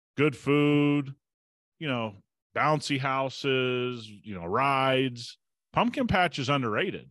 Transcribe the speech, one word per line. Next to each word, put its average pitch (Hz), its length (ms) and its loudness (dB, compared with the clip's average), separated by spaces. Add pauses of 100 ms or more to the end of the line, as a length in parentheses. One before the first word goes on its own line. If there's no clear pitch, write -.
(180)
good 143 180 2
food, 147 800 2 (640)
you 160 100 -8
know, 113 280 -4 (380)
bouncy 139 460 0
houses, 127 1080 -2
you 104 280 -14
know, 85 100 -8
rides. 131 920 0 (340)
Pumpkin 240 340 2
patch 180 320 2
is 131 120 -2
underrated. 131 600 -2